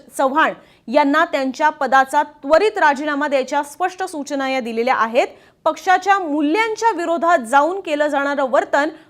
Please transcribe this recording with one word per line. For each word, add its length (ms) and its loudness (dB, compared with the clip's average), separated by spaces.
चव्हाण 360 2
यांना 380 2
त्यांच्या 440 -2
पदाचा 540 2
त्वरित 540 0
राजीनामा 500 0
द्यायच्या 360 -2
स्पष्ट 400 -6
सूचना 460 -6
या 100 -2
दिलेल्या 360 -2
आहेत. 320 0
पक्षाच्या 560 2
मूल्यांच्या 720 0
विरोधात 480 0
जाऊन 400 0
केलं 280 -2
जाणारं 420 -2
वर्तन 400 0